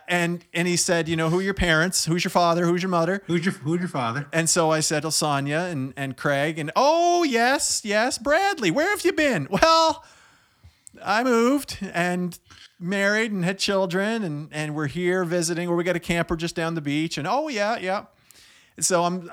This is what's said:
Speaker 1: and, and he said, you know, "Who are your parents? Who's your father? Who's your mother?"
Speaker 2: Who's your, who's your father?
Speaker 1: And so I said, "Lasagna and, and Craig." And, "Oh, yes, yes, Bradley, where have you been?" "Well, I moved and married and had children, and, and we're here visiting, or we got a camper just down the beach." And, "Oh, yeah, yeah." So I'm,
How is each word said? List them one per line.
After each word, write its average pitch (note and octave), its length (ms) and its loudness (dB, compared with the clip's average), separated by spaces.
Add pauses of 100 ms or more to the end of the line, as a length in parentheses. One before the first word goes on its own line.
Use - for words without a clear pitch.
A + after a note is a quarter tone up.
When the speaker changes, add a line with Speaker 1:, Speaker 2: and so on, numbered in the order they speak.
Speaker 1:
and, F3 360 -2 (100)
and F3 140 0
he F3 80 2
said, E3 320 0
you E3 80 -2
know, D#3+ 140 0
"Who F3 80 2
are F#3+ 40 0
your F#3+ 120 -2
parents? E3+ 520 2
Who's E3+ 180 0
your F3+ 60 -2
father? F3 360 4
Who's F3 160 0
your F#3+ 80 -4
mother?" F3+ 360 0
Speaker 2:
Who's E3 180 0
your, F#3 100 0
who's E3 260 -2
your F3+ 80 -4
father? B2+ 440 -4
Speaker 1:
And E3 160 0
so E3 220 2
I D#3 100 2
said, D3+ 240 -2
"Lasagna D3+ 680 -2
and, C3+ 260 -4
and C3+ 220 -6
Craig." D3+ 400 0
And, D#3 180 -6
"Oh, E4+ 460 4
yes, B3+ 640 0
yes, G#3+ 340 0
Bradley, D4+ 520 2
where D4+ 200 0
have G#4 140 -4
you F#4+ 80 4
been?" A#3+ 380 0
"Well, D#4+ 540 4 (1000)
I G#3+ 200 0
moved B3+ 540 2 (160)
and F3+ 440 -2 (400)
married G3+ 540 0
and F#3 120 -2
had G3 140 -2
children, G3 640 0
and, D3+ 300 -6
and D3+ 220 -4
we're D3+ 140 -2
here F3+ 360 0
visiting, E3+ 440 -2
or E3+ 80 0
we F3 80 0
got F3 120 0
a E3 40 -2
camper E3+ 360 -2
just E3 180 -6
down E3 200 -2
the E3 80 -4
beach." D3+ 360 -2
And, D3 80 -4
"Oh, C#4 220 -2
yeah, G#3+ 300 -2
yeah." F#3 260 -4 (760)
So F3 240 2
I'm, F3 280 -2